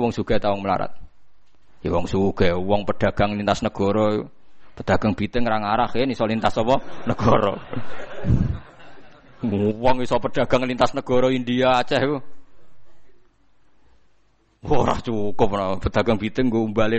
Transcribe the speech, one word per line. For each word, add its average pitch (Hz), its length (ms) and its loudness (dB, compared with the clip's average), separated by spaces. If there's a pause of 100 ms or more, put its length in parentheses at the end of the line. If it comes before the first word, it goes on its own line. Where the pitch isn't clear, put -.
wong 113 80 0
sugih 110 240 0
ta 104 160 2
wong 101 80 -4
melarat? 98 320 -2 (880)
Ya, - 80 -4
wong 87 160 2
sugih, 95 480 2
wong 98 320 0
pedagang 104 480 0
lintas 104 320 -2
negara, 107 560 0 (560)
pedagang 101 400 2
biteng 113 320 0
ra 110 80 2
ngarah, 107 400 0
ya, 127 80 2
iso 120 240 -2
lintas 107 260 0
apa? 120 220 2 (320)
Negara. 104 480 2 (2250)
Wong 123 240 4
iso 120 160 0
pedagang 127 480 0
lintas 127 240 0
negara 131 400 2
India, 127 480 2
Aceh, 131 180 0
iku. 139 180 -2 (2500)
Ora 127 320 4
cukup, 101 560 2
ora. 95 240 -2
Pedagang 107 400 0
biteng 110 320 -2
nggo 113 160 0
umbale 110 340 0